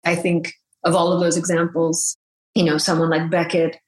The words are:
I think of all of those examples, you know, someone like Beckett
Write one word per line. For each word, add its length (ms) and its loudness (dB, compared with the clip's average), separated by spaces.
I 120 0
think 360 -2
of 120 2
all 180 2
of 80 0
those 160 2
examples, 800 -2
you 100 2
know, 120 2
someone 320 0
like 220 0
Beckett 460 0